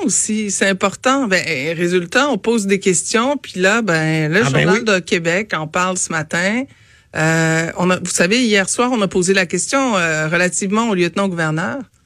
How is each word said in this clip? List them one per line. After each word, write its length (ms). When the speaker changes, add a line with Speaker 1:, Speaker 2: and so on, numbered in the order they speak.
Speaker 1:
aussi. 480
C'est 160
important. 600
Ben, 480
résultat, 540
on 80
pose 300
des 120
questions. 580
Puis 220
là, 220
ben, 500
le 120
Speaker 2:
Ah, 80
ben 140
Speaker 1:
Journal 140
Speaker 2:
oui. 60
Speaker 1:
de 140
Québec 560
en 120
parle 300
ce 140
matin. 520
Euh, 520
on 120
a, 80
vous 140
savez, 320
hier 260
soir, 240
on 80
a 60
posé 260
la 120
question, 520
euh, 300
relativement 640
au 60
lieutenant-gouverneur. 840